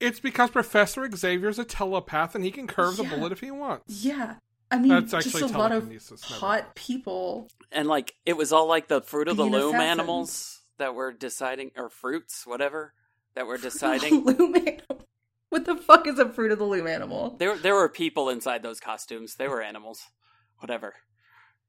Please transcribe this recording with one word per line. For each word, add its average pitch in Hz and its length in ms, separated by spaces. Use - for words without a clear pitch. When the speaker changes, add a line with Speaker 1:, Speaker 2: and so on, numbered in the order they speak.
Speaker 1:
It's 240 180
because 247 320
Professor 226 580
Xavier's 185 480
a 240 60
telepath 180 720
and 196 80
he 185 80
can 262 160
curve 185 300
the 226 60
Speaker 2:
Yeah. 262 120
Speaker 1:
bullet 165 160
if 185 80
he 262 100
wants. 254 540
Speaker 2:
Yeah. 254 320
I 254 80
mean, 254 120
Speaker 1:
That's 262 220
Speaker 2:
just 175 160
Speaker 1:
actually 262 260
Speaker 2:
a - 40
lot 220 140
of 220 120
Speaker 1:
telekinesis, - 460
never. 110 120
Speaker 2:
hot 202 340
people. 196 760
Speaker 3:
And, 147 160
like, 151 260
it 170 100
was 151 160
all, 160 160
like, 160 220
the 139 120
Fruit 151 280
of - 80
the - 60
Speaker 2:
Being - 100
Speaker 3:
Loom 143 220
Speaker 2:
assassins. 156 160
Speaker 3:
animals 170 680
that 131 160
were 131 200
deciding, 131 640
or 120 120
fruits, - 560
whatever, 143 480
that 127 120
were 123 100
Speaker 2:
Fruit 123 100
of 120 60
the - 60
Speaker 3:
deciding. 285 460
Speaker 2:
Loom 330 320
animal? - 480
What 320 160
the 349 120
fuck 330 280
is 285 140
a 247 100
Fruit 220 220
of 208 80
the 214 60
Loom 190 200
animal? 160 540
Speaker 3:
There, 190 180
there 185 160
were 190 160
people 151 400
inside 123 320
those 113 200
costumes. 113 540
They 135 120
were 127 160
animals. 107 400
Whatever. 113 360